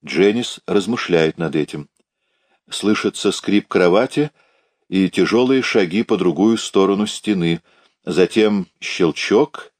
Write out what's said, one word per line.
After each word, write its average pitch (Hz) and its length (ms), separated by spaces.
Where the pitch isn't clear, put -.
Дженнис 101 600
размышляет 90 720
над 80 180
этим. 73 320
Слышится 101 640
скрип - 360
кровати 101 640
и 92 220
тяжелые 120 520
шаги 101 400
по 110 140
другую 90 400
сторону 98 500
стены, 85 560
затем 95 600
щелчок - 1000